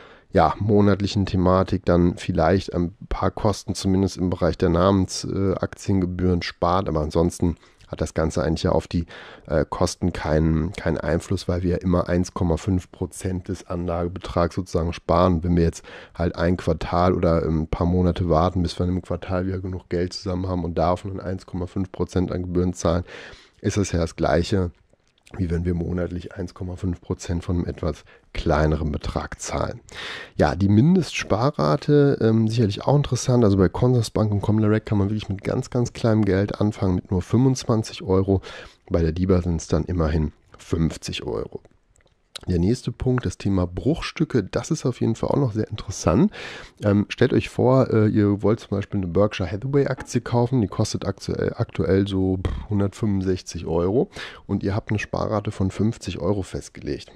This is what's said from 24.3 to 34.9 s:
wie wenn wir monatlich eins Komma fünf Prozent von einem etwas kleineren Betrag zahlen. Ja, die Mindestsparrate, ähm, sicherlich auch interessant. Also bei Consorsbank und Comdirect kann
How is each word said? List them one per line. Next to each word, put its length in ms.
wie 140
wenn 160
wir 80
monatlich 600
eins 180
Komma 220
fünf 260
Prozent 420
von 120
einem 100
etwas 380
kleineren 600
Betrag 500
zahlen. 380
Ja, 200
die 140
Mindestsparrate, 1500
ähm, 260
sicherlich 380
auch 100
interessant. 480
Also 140
bei 100
Consorsbank 640
und 80
Comdirect 460
kann 100